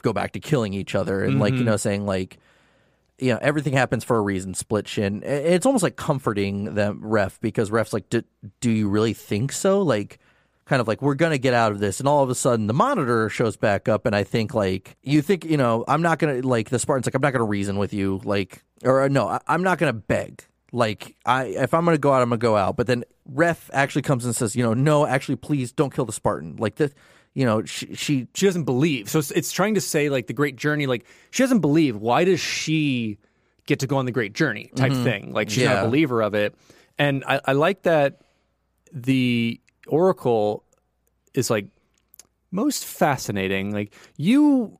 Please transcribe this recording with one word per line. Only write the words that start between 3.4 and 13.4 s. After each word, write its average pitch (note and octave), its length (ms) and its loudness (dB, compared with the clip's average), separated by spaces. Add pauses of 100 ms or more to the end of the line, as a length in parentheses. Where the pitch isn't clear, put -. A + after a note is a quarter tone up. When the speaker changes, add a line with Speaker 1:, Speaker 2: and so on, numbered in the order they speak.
Speaker 1:
everything C#3+ 320 -2
happens B2+ 320 0
for A#2+ 120 2
a A2 40 2
reason, F#2+ 340 -2
split - 340 -4
shin. G2+ 360 -2
I-, - 40 -8
it's D#3+ 360 2
almost B3+ 200 4
like C3 120 -2
comforting G2+ 800 -2
them, G#2 280 0
Ref, G#2 380 0
because G#2+ 300 -2
Ref's A2 240 0
like, G#2 160 -6
"Do, A2+ 120 0 (380)
do A#2+ 100 0
you A2 200 2
really G#2+ 240 2
think A#2 380 -4
so?" G3 280 2
Like, A2+ 380 -2 (480)
kind C3+ 140 2
of A2+ 80 -2
like, G#2+ 120 0
"We're C#3+ 140 2
gonna D3+ 240 2
get B2 160 2
out A#2 160 4
of G#2 80 -2
this." G2+ 220 -2
And C3 80 0
all C#3+ 160 4
of B2+ 60 0
a B2 40 -4
sudden, A#2 320 0
the A2+ 80 0
Monitor C#3 540 0
shows A2+ 280 -2